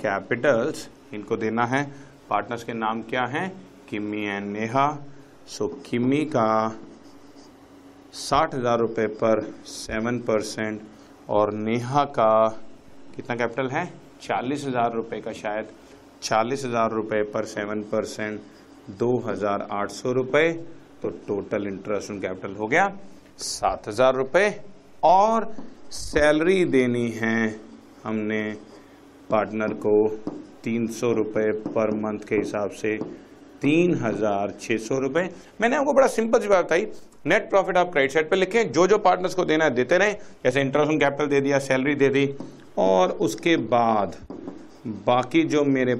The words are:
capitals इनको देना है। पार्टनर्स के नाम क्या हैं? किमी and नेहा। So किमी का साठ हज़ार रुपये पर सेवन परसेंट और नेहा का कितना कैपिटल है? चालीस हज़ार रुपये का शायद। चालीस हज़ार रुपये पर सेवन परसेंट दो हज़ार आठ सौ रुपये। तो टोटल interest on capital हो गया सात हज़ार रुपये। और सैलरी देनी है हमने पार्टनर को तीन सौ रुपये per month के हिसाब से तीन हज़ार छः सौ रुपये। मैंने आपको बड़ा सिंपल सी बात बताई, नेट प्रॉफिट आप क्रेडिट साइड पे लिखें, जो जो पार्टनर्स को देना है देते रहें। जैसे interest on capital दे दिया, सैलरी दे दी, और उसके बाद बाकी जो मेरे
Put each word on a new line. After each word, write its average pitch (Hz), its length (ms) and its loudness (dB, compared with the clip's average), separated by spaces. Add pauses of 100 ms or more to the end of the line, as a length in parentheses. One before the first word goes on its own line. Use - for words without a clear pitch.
capitals 120 840 0 (260)
इनको 104 240 -4
देना 110 280 0
है। 131 180 0 (460)
पार्टनर्स 107 340 -4
के 120 100 -8
नाम 113 360 -2
क्या 127 160 -2
हैं? 165 260 -4 (380)
किमी 104 360 -6 (120)
and 101 160 -6
नेहा। 117 340 0 (640)
So - 180 -4 (180)
किमी 127 400 0
का 110 520 0 (1400)
साठ 151 420 0
हज़ार 120 240 2
रुपये 110 280 0
पर 107 340 2 (240)
सेवन 113 540 -6
परसेंट 110 600 -2 (480)
और 104 240 2
नेहा 120 500 0 (120)
का 110 320 6 (680)
कितना - 200 -8
कैपिटल 120 340 -2
है? 160 160 -4 (360)
चालीस 139 440 -4
हज़ार 120 280 0
रुपये 113 280 -6
का 113 120 -8
शायद। 110 340 -6 (540)
चालीस 123 440 0
हज़ार 117 260 0
रुपये 110 300 0 (120)
पर 110 120 -2
सेवन 107 360 -6 (100)
परसेंट 107 500 -4 (580)
दो 120 180 2 (100)
हज़ार 101 440 -2
आठ 101 200 -4
सौ - 200 -4
रुपये। 131 400 2 (500)
तो 110 80 -4 (180)
टोटल 101 440 -4
interest 95 400 -6
on 101 120 -8
capital 95 360 -8
हो 110 80 -4
गया 170 200 2 (500)
सात - 500 -4
हज़ार 127 280 4
रुपये। 175 340 2 (540)
और 214 500 4 (380)
सैलरी 160 760 2
देनी 123 460 2
है 113 480 0 (440)
हमने 107 380 -2 (880)
पार्टनर 107 420 0 (120)
को 107 100 4 (680)
तीन 117 240 -2 (120)
सौ 123 140 2
रुपये 107 380 0 (200)
per 110 160 2 (160)
month 104 260 -6
के 113 60 2
हिसाब 101 340 -2 (120)
से 107 160 -2 (640)
तीन 160 360 4
हज़ार 104 540 0 (100)
छः 110 160 0
सौ 110 220 -4
रुपये। 156 300 -2 (320)
मैंने 240 140 2
आपको 285 180 2
बड़ा 269 140 6
सिंपल 226 320 2
सी 208 80 -2
बात 185 180 4
बताई, 180 200 2 (400)
नेट 220 240 2
प्रॉफिट 185 280 2
आप 175 140 4
क्रेडिट 139 200 2
साइड 156 180 2
पे 190 60 2
लिखें, 190 360 2
जो 160 160 6
जो 208 100 6
पार्टनर्स 185 380 2
को 175 100 2
देना 156 200 4
है 139 80 4
देते 123 240 4
रहें। 196 200 2 (260)
जैसे 127 200 2
interest 147 280 2
on 156 100 2
capital 143 280 2
दे 139 120 4
दिया, 139 180 2
सैलरी 135 360 0
दे 135 140 4
दी, 139 180 4 (500)
और 185 340 4
उसके - 440 0 (160)
बाद 113 440 2 (880)
बाकी 123 380 4
जो 147 200 2
मेरे 131 360 2